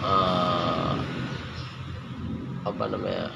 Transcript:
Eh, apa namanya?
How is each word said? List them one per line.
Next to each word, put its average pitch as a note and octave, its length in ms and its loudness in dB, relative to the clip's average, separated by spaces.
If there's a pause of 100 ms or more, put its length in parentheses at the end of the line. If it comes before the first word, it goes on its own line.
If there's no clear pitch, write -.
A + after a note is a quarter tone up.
Eh, F2+ 880 4 (1700)
apa G#2 240 -2
namanya? F#2+ 440 0